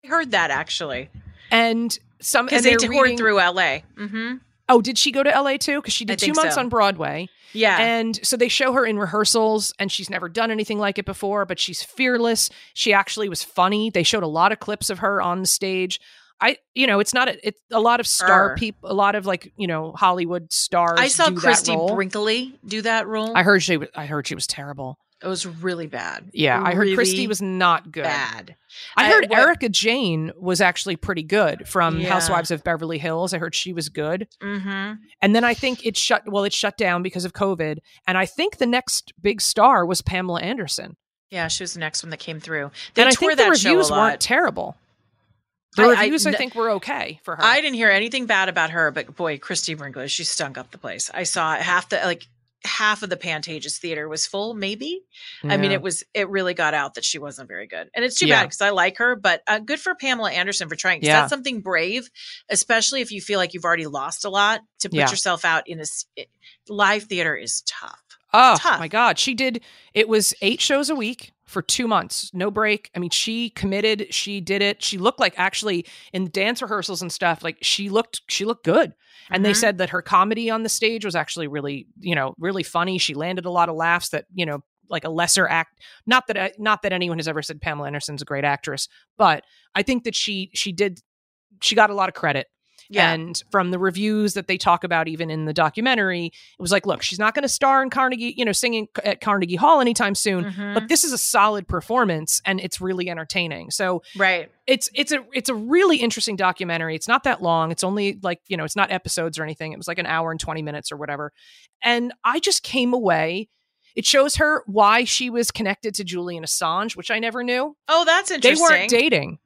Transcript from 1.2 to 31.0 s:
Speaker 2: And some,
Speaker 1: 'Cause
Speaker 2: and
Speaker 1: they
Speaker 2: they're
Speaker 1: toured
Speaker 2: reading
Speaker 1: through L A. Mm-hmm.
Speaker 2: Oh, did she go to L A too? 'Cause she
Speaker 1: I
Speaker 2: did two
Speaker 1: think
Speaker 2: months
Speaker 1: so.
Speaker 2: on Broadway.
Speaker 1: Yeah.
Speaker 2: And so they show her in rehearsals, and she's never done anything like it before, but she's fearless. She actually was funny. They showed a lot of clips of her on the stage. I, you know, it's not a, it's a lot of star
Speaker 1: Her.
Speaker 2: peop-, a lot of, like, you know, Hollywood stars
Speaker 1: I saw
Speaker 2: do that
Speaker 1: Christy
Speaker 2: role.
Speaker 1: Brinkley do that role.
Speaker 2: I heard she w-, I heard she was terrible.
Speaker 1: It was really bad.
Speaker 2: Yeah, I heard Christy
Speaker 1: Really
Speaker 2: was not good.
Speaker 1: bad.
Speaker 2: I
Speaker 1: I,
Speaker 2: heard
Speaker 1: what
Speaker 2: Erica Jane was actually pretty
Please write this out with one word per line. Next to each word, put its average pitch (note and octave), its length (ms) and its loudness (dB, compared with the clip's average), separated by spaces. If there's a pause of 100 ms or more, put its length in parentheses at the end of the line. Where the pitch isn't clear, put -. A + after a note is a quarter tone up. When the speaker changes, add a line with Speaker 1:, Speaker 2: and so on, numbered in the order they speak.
Speaker 2:
And A#3 460 2 (220)
some, A#3+ 300 0
Speaker 1:
'Cause C#4+ 80 2
Speaker 2:
and A#3+ 80 4
Speaker 1:
they B3 60 8
Speaker 2:
they're A#3 80 6
Speaker 1:
toured A#3 120 0 (140)
Speaker 2:
reading A#3+ 120 2
Speaker 1:
through A3 220 4
L F3+ 220 4
A. D#3 220 0 (140)
Mm-hmm. A3 380 -8 (320)
Speaker 2:
Oh, A#3+ 140 8
did A3+ 160 -4
she - 160 2
go C4+ 100 2
to C#4+ 100 4
L C#4 140 2
A C#4 100 0
too? C#4+ 240 -2
'Cause G#3+ 120 -6
she - 100 -4
Speaker 1:
I G3+ 40 -8
Speaker 2:
did G#3 120 -4
two G3+ 60 2
Speaker 1:
think D4+ 100 0
Speaker 2:
months D#4 200 2
Speaker 1:
so. C4 60 0
Speaker 2:
on B3 60 -2
Broadway. F#3 600 0 (240)
Speaker 1:
Yeah. G#3+ 260 4
Speaker 2:
And A3+ 480 0
so B3+ 80 0
they A#3+ 140 2
show B3+ 240 2
her B3+ 120 4
in G#3+ 140 0
rehearsals, G#3+ 800 2
and G3+ 100 -2
she's - 200 -6
never F3+ 180 -6
done A3+ 240 -2
anything G#3+ 280 -2
like G3+ 180 -2
it G3+ 80 -6
before, G3+ 400 -2
but F3+ 140 -6
she's - 220 -4
fearless. A#3 680 0 (240)
She - 180 0
actually G3+ 380 2
was E3 120 -6
funny. G#3 480 0
They F3 140 2
showed G#3 200 2
a E3 40 -2
lot E3 240 2
of G#3+ 80 -4
clips - 300 -6
of F#3 100 -6
her G3+ 220 0
on F3 180 -2
the F#3 80 -2
stage. F#3 540 -2 (380)
I, B3+ 180 2 (180)
you C4 100 2
know, G#3 140 4
it's G#3+ 160 0
not B3+ 140 2
a, - 180 -6
it's G#3 120 -8 (120)
a A3+ 80 2
lot A#3 200 4
of A#3 60 -2
star F#3+ 440 4
Speaker 1:
Her. - 80 -4
Speaker 2:
peop-, A3 260 -4
a - 100 -4
lot G3+ 220 4
of, G3 100 -4
like, F#3 320 -4
you G#3 80 -4
know, D#3+ 280 -4
Hollywood F3 600 0
stars E3+ 460 2
Speaker 1:
I B3+ 80 4
saw D#4+ 220 4
Speaker 2:
do F#3 60 -2
that E3+ 60 -4
Speaker 1:
Christy F3+ 300 4
Speaker 2:
role. E3 240 0
Speaker 1:
Brinkley G#3+ 680 -2
do G#3 200 -8
that A3+ 240 0
role. A3 280 -4
Speaker 2:
I A#3+ 60 6
heard F#3 220 6
she F3+ 100 0
w-, D3 220 -2
I D3+ 100 -10
heard D3 220 -6
she D#3+ 80 -8
was D#3 100 -6
terrible. C#3 540 -10 (240)
Speaker 1:
It F3 40 -8
was F#3 200 -6
really E3+ 400 -6
bad. E2 460 -8
Speaker 2:
Yeah, C3 280 2
I F3 140 2
heard G3 180 2
Christy F#3+ 240 2
Speaker 1:
Really A#3 100 -2
Speaker 2:
was G#3 140 -4
not F#3 500 0
good. D#3 120 -8
Speaker 1:
bad. C3+ 520 -4 (400)
Speaker 2:
I A3+ 100 6
Speaker 1:
I, G#3+ 40 4
Speaker 2:
heard G#3 200 6
Speaker 1:
what A3 100 6
Speaker 2:
Erica C#4 300 4
Jane F#3+ 680 0
was F3+ 240 0
actually F3+ 340 0
pretty F3 280 -6